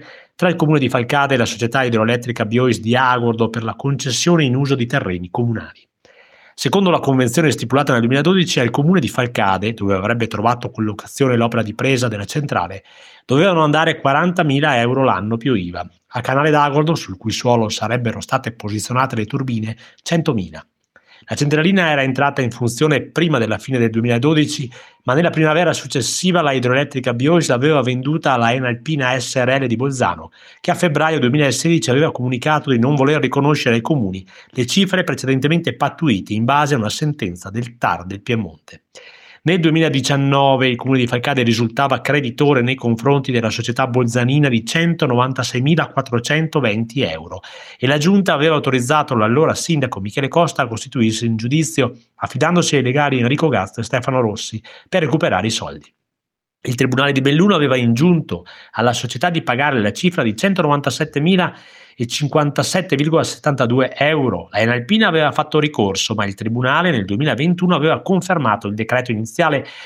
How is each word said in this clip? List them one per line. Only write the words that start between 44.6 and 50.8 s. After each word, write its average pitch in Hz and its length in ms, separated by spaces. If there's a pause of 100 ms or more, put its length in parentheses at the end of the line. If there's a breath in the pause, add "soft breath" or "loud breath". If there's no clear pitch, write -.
centonovantaseimilaquattrocentoventi 131 2500
euro 85 380 (360 loud breath)
e - 80
la 147 140
Giunta 185 340
aveva 156 220
autorizzato 135 580
l'allora 120 400
sindaco 131 460
Michele 117 300
Costa 156 340
a 123 40
costituirsi 113 600